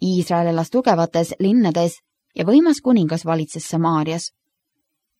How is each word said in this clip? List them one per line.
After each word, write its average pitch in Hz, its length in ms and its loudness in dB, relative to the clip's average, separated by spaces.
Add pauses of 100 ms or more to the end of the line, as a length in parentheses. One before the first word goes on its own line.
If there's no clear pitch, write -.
Iisrael 180 460 0
elas 165 220 -2
tugevates 170 680 0
linnades 180 600 0 (360)
ja 160 100 -4
võimas 294 360 4
kuningas 170 440 0
valitses 160 440 -4
Samaarias. 165 640 -2 (880)